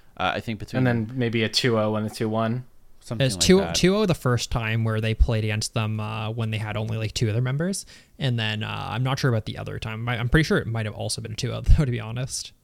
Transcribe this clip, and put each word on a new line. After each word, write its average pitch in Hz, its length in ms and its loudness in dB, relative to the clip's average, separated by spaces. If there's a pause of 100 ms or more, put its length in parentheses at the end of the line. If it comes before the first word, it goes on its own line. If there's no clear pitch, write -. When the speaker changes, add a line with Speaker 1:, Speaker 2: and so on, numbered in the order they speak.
(160)
Speaker 1:
uh, 90 180 0
I 101 60 -4
think 107 180 -6
between 131 260 -2
Speaker 2:
And 117 240 2
then 127 80 -12
maybe 117 280 0
a 107 40 0
two 113 300 2
oh 107 160 2
and 107 140 -2
a - 20 -6
two 113 180 -4
one. 113 360 0 (340)
Speaker 1:
something 127 260 -2
Speaker 3:
It's 110 120 2
Speaker 1:
like 90 80 0
Speaker 3:
two, 185 160 8
Speaker 1:
that. 175 160 -2
Speaker 3:
two 180 180 4
oh 214 120 2
the 175 80 2
first - 360 0
time 113 320 0
where 110 180 0
they 110 140 0
played 110 300 4
against 107 300 -2
them, 107 260 -2
uh, 110 300 -6
when 113 200 -4
they 110 80 -2
had 107 180 -6
only, 110 200 -4
like, 110 180 -4
two 117 140 0
of 104 60 0
their 120 80 0
members, 151 440 -2 (320)
and 127 180 0
then, 107 280 -2
uh, 107 260 -6
I'm 117 140 -2
not 131 160 0
sure 139 100 4
about 113 140 2
the - 140 -8
other 101 200 -8
time. 113 300 -6
I, 120 100 -2
I'm 117 100 -2
pretty 156 140 6
sure 180 160 2
it - 80 -2
might 110 200 -2
have 104 100 -6
also 107 260 -6
been 113 140 -8
two 117 160 -4
oh, 113 80 -6
<laughs> - 180 10
though, 156 60 4
to 127 80 0
be 117 80 -4
honest. 120 520 -8 (120)